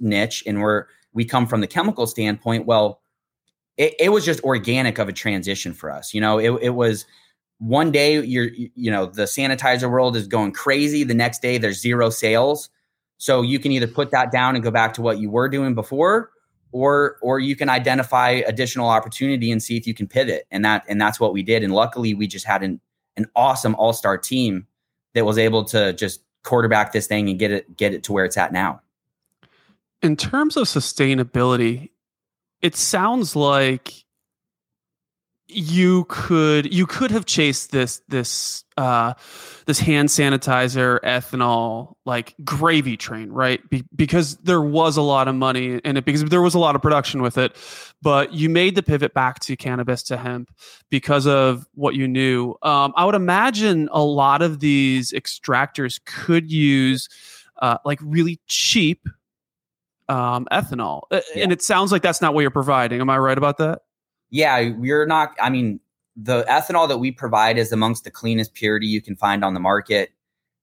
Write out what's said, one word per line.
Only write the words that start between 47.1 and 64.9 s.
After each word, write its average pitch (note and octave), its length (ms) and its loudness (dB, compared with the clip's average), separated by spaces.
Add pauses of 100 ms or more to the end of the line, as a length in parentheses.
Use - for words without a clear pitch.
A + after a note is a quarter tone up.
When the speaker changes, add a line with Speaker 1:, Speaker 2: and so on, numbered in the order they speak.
Speaker 2:
with A#2+ 160 -2
it. B2+ 200 0 (440)
But C#3+ 320 2
you D#3+ 160 0
made F3+ 280 2
the G3 60 2
pivot D3 300 0
back C3 280 -2
to C3 160 -8
cannabis, B2 480 -4
to B2+ 120 -6
hemp, B2 340 -10 (380)
because C#3 380 2
of C3+ 480 2
what C#3+ 200 -2
you C3+ 120 -2
knew. B2+ 560 0
Um, C#3 340 0
I F3 80 4
would G#3 120 4
imagine G3 760 2
a D3+ 100 2
lot C#3+ 400 4
of D#3 180 0
these C3+ 520 2
extractors C3+ 920 -4
could E3 440 0
use, C3+ 580 2 (520)
uh, B2 240 0
like, C#3+ 180 -4
really D#3+ 440 0
cheap, - 600 0 (1000)
um, B2 440 -2
ethanol. A2+ 580 -4
Uh, F#3+ 100 0 (140)
Speaker 1:
Yeah. E3+ 80 -4
Speaker 2:
and F#3 100 2
it F3 100 -2
sounds F#3+ 280 2
like F#3+ 120 2
that's E3+ 180 0
not D#3 140 2
what D3+ 60 4
you're C#3 100 2
providing. B2+ 500 0
Am C3 100 0
I C3+ 80 2
right C3 200 2
about C#3+ 200 2
that? D#3+ 240 -2 (500)
Speaker 1:
Yeah, B2+ 440 2
we're C#3+ 300 0